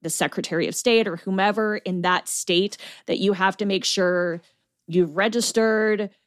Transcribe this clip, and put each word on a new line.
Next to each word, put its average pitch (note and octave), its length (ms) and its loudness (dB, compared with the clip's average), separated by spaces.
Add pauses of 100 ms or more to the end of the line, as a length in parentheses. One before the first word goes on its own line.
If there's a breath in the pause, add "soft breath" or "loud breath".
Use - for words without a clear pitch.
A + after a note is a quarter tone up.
the D#3+ 80 -6
Secretary - 560 -2
of - 80 -6
State A3+ 320 2
or E3+ 80 -4
whomever G#3 640 0
in F#3 260 -4
that F3+ 240 2
state, F#3+ 500 0 (300 loud breath)
that - 100 -2
you G3 160 2
have F#3 240 2
to G#3 80 -4
make G3 200 -2
sure F3 540 0 (460 soft breath)
you've E3 300 2
registered, G#3+ 960 0 (160)